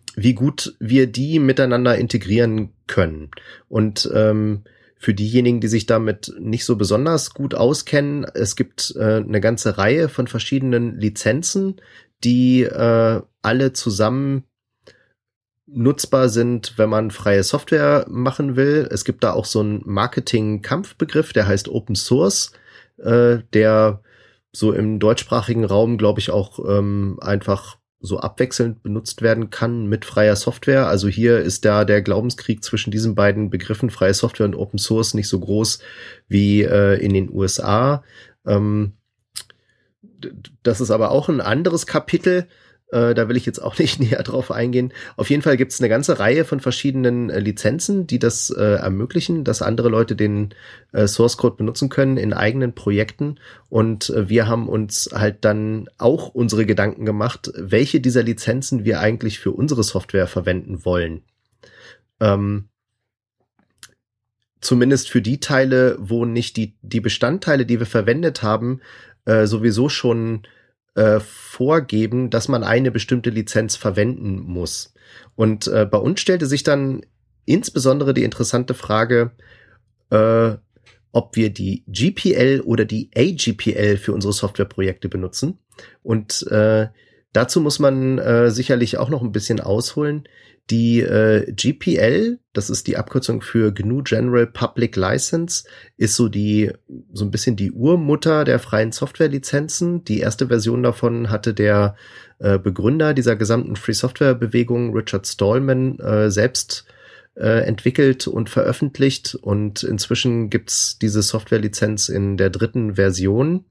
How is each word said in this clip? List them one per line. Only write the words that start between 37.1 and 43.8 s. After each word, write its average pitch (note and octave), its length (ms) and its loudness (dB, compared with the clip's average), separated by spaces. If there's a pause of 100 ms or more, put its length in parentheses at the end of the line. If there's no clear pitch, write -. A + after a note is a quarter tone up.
den F#2+ 200 0
U F#2+ 120 -2
S F#2+ 160 -2
A. C3 440 0 (420)
Ähm, G#2 480 0 (1120)
d-, - 280 -18 (300)
das A2+ 180 0
ist A#2+ 120 -2
aber A2 180 2
auch C#3 180 0
ein C#3+ 140 0
anderes E3 460 0
Kapitel. F3+ 600 0 (440)
Äh, A#2+ 240 2
da A2+ 120 0
will A#2+ 80 0
ich A#2+ 120 -2
jetzt A#2+ 100 -6
auch - 220 -8
<laughs> - 0 -
nicht D#3 200 0